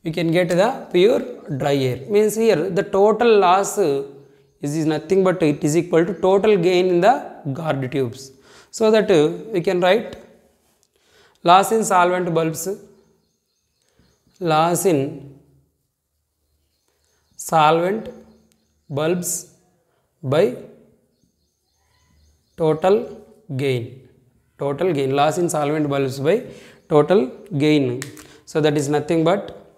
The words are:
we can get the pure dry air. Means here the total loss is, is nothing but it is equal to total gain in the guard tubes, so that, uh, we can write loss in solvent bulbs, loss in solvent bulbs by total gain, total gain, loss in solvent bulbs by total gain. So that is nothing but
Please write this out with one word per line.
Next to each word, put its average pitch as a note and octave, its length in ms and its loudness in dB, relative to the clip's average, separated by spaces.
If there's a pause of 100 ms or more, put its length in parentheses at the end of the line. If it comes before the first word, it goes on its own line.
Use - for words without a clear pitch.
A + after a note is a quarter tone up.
we E3 80 -6
can E3 200 -2
get F3 180 0
the G3 420 -2
pure A3 280 4 (400)
dry C#3+ 160 0
air. B2+ 220 -2 (120)
Means G#3+ 260 2
here G3 360 2
the F#3 100 -2
total G#3+ 560 2
loss F#3+ 400 2
is, - 960 -6
is D#3 120 0
nothing D#3+ 360 0
but F3 200 2
it D3 200 0
is D3+ 140 2
equal E3+ 260 2
to F#3 120 -4
total G3 420 2
gain F3+ 300 2
in F3 140 2
the A3 120 4 (400)
guard C3+ 380 -6
tubes, B2+ 400 -6 (400)
so A3 180 0
that, G#3+ 220 2
uh, D#3 160 6 (260)
we F3+ 80 -2
can F3+ 180 -2
write F#3 360 0 (1300)
loss F#3 280 4
in A3 120 0
solvent F3+ 500 0
bulbs, D#3+ 340 -2 (1800)
loss E3 420 0
in C#3+ 80 2 (2250)
solvent E3 720 0 (800)
bulbs E3 420 -4 (920)
by E3+ 320 0 (2000)
total E3+ 380 0 (600)
gain, B2+ 540 -6 (480)
total D3 360 -2
gain, C3+ 220 -2
loss D3 220 2
in F3 100 0
solvent D3+ 400 -2
bulbs C#3 320 -4
by F3 240 0 (460)
total F3+ 380 2 (300)
gain. C3+ 440 0 (440)
So - 160 -4
that D3 140 2
is C#3+ 140 -2
nothing D3+ 340 0
but F#3+ 340 -2 (200)